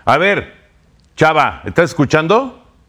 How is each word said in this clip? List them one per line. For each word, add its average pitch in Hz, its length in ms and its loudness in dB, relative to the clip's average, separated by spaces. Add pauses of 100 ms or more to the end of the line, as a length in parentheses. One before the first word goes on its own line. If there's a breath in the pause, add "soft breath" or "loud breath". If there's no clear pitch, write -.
A 127 100 4
ver, 180 380 -2 (600)
Chava, 156 520 0
¿estás 151 240 0
escuchando? 170 720 -2 (240)